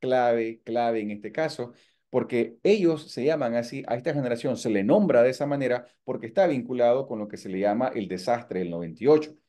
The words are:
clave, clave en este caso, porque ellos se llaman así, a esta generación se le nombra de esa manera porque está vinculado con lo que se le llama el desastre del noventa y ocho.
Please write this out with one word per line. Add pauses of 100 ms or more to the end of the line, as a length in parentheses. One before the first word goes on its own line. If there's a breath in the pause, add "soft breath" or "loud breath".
clave,
clave
en
este
caso, (360 soft breath)
porque
ellos
se
llaman
así,
a
esta
generación
se
le
nombra
de
esa
manera (200 loud breath)
porque
está
vinculado
con
lo
que
se
le
llama
el
desastre
del
noventa
y
ocho. (140)